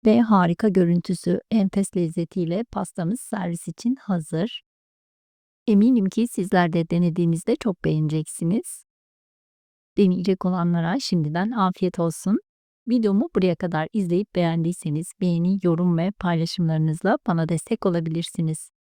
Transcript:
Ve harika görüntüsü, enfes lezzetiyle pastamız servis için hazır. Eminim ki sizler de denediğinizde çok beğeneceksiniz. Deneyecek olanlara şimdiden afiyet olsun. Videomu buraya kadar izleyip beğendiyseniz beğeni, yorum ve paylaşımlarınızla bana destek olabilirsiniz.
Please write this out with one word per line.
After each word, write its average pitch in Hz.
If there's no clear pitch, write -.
Ve 220
harika 202
görüntüsü, 175
enfes 196
lezzetiyle 175
pastamız 190
servis 180
için 240
hazır. 175
Eminim 214
ki 226
sizler 180
de 170
denediğinizde 170
çok -
beğeneceksiniz. 156
Deneyecek 185
olanlara 175
şimdiden 170
afiyet 190
olsun. 170
Videomu 226
buraya 185
kadar 165
izleyip 190
beğendiyseniz 165
beğeni, 180
yorum 170
ve 180
paylaşımlarınızla 165
bana 165
destek -
olabilirsiniz. 165